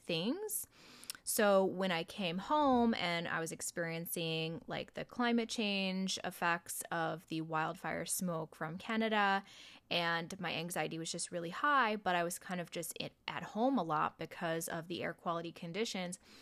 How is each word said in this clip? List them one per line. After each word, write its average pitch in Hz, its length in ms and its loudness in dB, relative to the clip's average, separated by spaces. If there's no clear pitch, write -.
things. 254 600 -2
So 202 380 6
when 185 260 2
I 170 120 0
came 180 340 -2
home 247 560 6
and 170 340 0
I - 120 0
was 165 120 -4
experiencing, 165 1160 -2
like, - 260 -6
the - 120 -6
climate 233 440 0
change 190 760 0
effects 175 680 -2
of 160 380 -2
the 160 120 -2
wildfire 160 640 -2
smoke 165 500 -2
from 160 220 -6
Canada, 214 640 2
and 170 500 0
my 175 140 -2
anxiety 160 460 -2
was 165 120 -4
just 175 200 -6
really 170 180 -4
high, 254 460 4
but 190 200 2
I 175 80 4
was 170 140 -2
kind 180 240 -6
of 165 80 -6
just - 300 -6
in, 151 100 -6
at 156 140 -4
home 233 380 2
a 175 40 0
lot 156 360 0
because 165 480 -2
of 165 200 -6
the 180 140 -4
air 165 120 -2
quality 170 380 -4
conditions, 180 680 -4